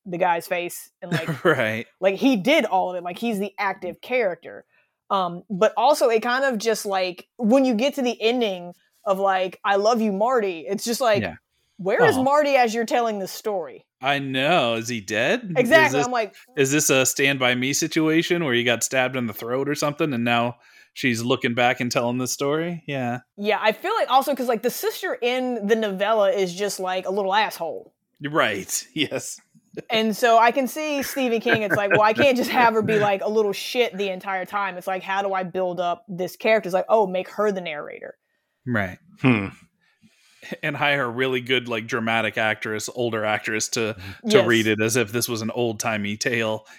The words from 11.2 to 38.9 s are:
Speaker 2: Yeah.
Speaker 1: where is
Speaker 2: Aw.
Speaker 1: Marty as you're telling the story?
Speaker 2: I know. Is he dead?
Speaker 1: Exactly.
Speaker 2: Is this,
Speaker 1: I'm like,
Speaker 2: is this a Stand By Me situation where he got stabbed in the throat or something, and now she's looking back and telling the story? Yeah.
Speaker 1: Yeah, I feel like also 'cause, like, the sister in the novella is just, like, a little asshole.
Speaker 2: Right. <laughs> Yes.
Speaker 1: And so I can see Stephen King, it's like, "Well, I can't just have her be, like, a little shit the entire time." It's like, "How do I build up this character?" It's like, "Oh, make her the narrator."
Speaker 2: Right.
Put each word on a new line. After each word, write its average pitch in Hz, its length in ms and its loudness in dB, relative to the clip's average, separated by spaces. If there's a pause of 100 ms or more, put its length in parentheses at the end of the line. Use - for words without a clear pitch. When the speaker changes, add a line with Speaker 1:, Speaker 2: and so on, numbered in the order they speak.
Speaker 2:
Yeah. 85 140 -6 (420)
Speaker 1:
where 208 280 2
is 427 120 6
Speaker 2:
Aw. 262 60 0
Speaker 1:
Marty 285 320 4
as 240 180 4
you're 233 120 -2
telling 233 340 -2
the 185 80 -6
story? 165 580 -8 (160)
Speaker 2:
I 139 180 0
know. 135 560 0
Is 113 120 -4
he 120 140 -4
dead? 156 540 -2
Speaker 1:
Exactly. 285 320 4
Speaker 2:
Is - 60 0
this, - 120 2
Speaker 1:
I'm 247 60 -4
like, 226 240 -4 (220)
Speaker 2:
is 135 140 2
this 147 180 2
a 131 160 4
Stand 139 340 2
By 123 140 4
Me 127 200 -2
situation 165 720 0
where 131 100 0
he 120 100 2
got 117 200 2
stabbed 131 320 -2
in 123 120 -2
the 104 60 -6
throat 131 360 -4
or 147 60 -2
something, 147 380 -2
and 117 100 -2
now 120 340 0 (360)
she's 117 280 0
looking 123 320 0
back 123 260 2
and 123 120 -4
telling 123 260 0
the 127 100 -2
story? 156 600 -4
Yeah. 123 320 -4 (180)
Speaker 1:
Yeah, 202 240 0
I 220 120 2
feel 381 220 -6
like 311 140 -2
also 269 240 2
'cause, 240 140 -4
like, 226 160 -2
the 247 80 0
sister 381 500 -4
in 247 460 -2
the 226 80 4
novella 202 560 2
is 185 240 0
just, 202 240 -4
like, 185 260 -4
a 185 60 -4
little 190 240 0
asshole. 170 580 -4 (280)
Speaker 2:
Right. 127 680 0
<laughs> - 60 -20
Yes. - 440 -4 (500)
Speaker 1:
And 220 260 0
so 233 220 4
I 233 140 6
can 254 160 -2
see 302 340 -4
Stephen 247 400 -2
King, 233 220 0
it's 202 120 0
like, 202 140 0
"Well, 196 140 4
I 220 100 4
can't 254 240 4
just 247 140 -2
have 233 240 4
her 220 80 2
be, 214 160 0
like, 202 240 0
a 196 40 -4
little 214 260 0
shit 233 440 -2
the 202 120 -4
entire 185 360 -6
time." 196 320 -4
It's 180 80 -12
like, 190 160 -4
"How 196 220 -2
do 196 100 -2
I 190 80 0
build 180 380 -4
up 175 280 -4
this 180 280 -6
character?" 220 320 2
It's 175 80 0
like, 185 140 0
"Oh, 214 180 6
make 185 220 -4
her 208 220 0
the 185 80 -6
narrator." 160 560 -10 (520)
Speaker 2:
Right. 101 320 -2 (220)